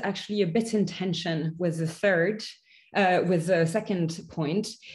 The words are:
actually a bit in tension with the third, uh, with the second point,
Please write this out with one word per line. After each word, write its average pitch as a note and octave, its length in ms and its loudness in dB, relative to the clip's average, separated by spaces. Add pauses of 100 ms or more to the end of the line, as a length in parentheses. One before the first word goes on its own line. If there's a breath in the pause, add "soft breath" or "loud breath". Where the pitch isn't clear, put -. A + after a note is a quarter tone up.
actually G3+ 400 -2
a F#3 40 4
bit A3+ 280 0
in G3+ 120 2
tension E3 720 -2
with E3+ 200 0
the E3 80 -2
third, F#3+ 560 2 (520 soft breath)
uh, F#3 320 4
with E3+ 220 2
the E3 180 4
second F3 540 -2 (100)
point, E3 380 -2 (260 loud breath)